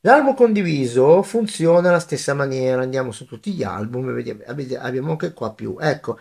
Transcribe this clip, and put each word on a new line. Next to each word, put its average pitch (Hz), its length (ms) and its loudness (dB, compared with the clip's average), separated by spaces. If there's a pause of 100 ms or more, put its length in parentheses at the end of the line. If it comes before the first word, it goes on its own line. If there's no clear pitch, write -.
L'album 269 340 6
condiviso 165 880 4
funziona 180 680 2
alla 170 100 4
stessa 147 320 -6
maniera, 131 480 -2
andiamo 131 320 -4
su - 140 -16
tutti 117 260 -10
gli 170 100 -6
album 110 460 -6
e 123 40 -6
vediamo, 120 340 -8
abbi-, 127 300 -8
abbiamo 127 340 -6
anche 160 240 -6
qua 110 180 -8
più. - 260 -10
Ecco, - 420 -4